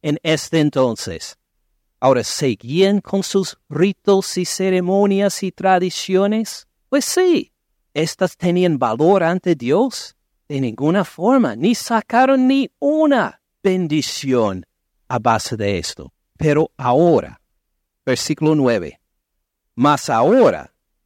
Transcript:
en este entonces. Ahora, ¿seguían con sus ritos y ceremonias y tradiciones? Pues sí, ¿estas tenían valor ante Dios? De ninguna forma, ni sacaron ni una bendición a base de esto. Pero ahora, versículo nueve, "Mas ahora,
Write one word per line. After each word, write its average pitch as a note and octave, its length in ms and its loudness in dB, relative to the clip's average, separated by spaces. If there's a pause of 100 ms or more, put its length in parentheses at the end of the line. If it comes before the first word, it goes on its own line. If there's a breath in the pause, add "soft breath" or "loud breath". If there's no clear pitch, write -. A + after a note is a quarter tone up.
en D3+ 220 -2
este D#3+ 380 0
entonces. B2 760 -2 (600)
Ahora, B2+ 240 2
¿seguían D#3 800 0
con G3 200 -4
sus - 360 -4 (100)
ritos F#3+ 720 0
y F3+ 80 -2
ceremonias F#3+ 960 0
y F#3 80 -4
tradiciones? F#3+ 1160 -2 (200)
Pues C4+ 160 0
sí, F4+ 480 0 (420)
¿estas E3 440 -4
tenían F3 420 0
valor D3+ 440 2
ante F3 320 0
Dios? D#3+ 600 -2 (320)
De C#3 140 -6
ninguna C#3+ 420 -2
forma, F#3+ 520 0
ni E3+ 180 0
sacaron B3+ 760 0
ni C4+ 300 0
una C#4+ 640 0 (220)
bendición C3+ 1000 0 (440)
a B2+ 100 -4
base A2+ 400 0
de G2+ 220 -2
esto. - 340 -12 (240)
Pero D#3 400 0
ahora, B2+ 640 2 (640)
versículo D3+ 480 0
nueve, A#2 480 0 (720)
"Mas C#3+ 340 0
ahora, B2+ 640 2 (340)